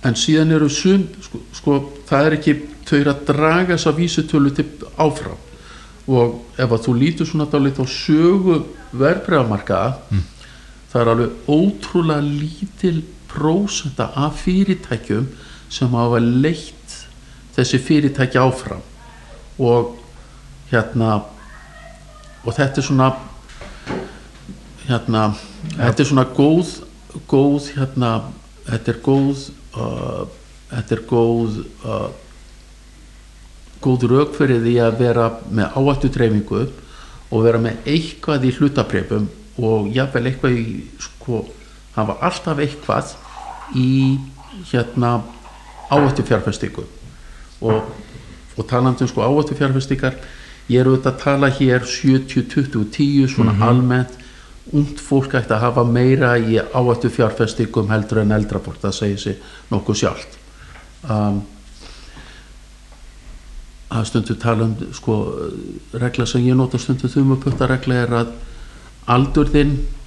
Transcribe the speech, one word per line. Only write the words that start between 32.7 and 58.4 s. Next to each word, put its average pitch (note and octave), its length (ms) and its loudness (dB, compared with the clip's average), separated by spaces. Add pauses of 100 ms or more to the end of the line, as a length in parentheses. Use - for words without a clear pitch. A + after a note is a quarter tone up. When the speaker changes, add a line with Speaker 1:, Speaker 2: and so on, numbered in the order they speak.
Speaker 1:
góð B2+ 260 2
rök C#3 280 4
fyrir C3 260 2
því A#2+ 180 2
að A#2 180 2
vera A#2 320 2 (220)
með G#2+ 220 0
áhættudreifingu B2 920 0 (600)
og A2+ 120 0
vera A2+ 160 4
með A2+ 260 -2
eitthvað D3+ 600 -2
í B2+ 120 2
hlutabréfum G#2+ 680 0 (320)
og A2 340 0
jafnvel B2+ 380 -2
eitthvað C3 280 0
í, A2+ 260 -6 (140)
sko, - 460 -8 (520)
hafa G#2+ 240 -2
alltaf D#3+ 380 -2
eitthvað - 560 -4 (600)
í, C3+ 420 2 (540)
hérna, A#2+ 500 0 (680)
áhættufjárfestingu. C3 920 0 (800)
Og, A2 200 2 (760)
og A2 100 -4
talandi B2+ 340 2
um, A#2+ 60 0
sko, - 140 -2
áhættufjárfestingar, C3+ 920 0 (560)
ég A#2+ 100 6
er B2+ 60 6
auðvitað C3 260 4
að C3 80 -8
tala C#3 300 2
hér C3 300 2
sjötíu, C3 680 0
tuttugu, C3 420 -2
tíu, C#3+ 380 2
svona A#2 240 2
Speaker 3:
Mhm. G2+ 100 2
Speaker 1:
almennt. B2+ 460 4 (640)
Ungt D3 260 0
fólk C3+ 360 0
ætti A#2+ 180 0
að G#2+ 80 2
hafa A#2+ 240 2
meira B2 540 4
í A2 200 2
áhættufjárfestingum A#2 1300 0
heldur A2 320 0
en G#2 100 2
eldra G#2 260 0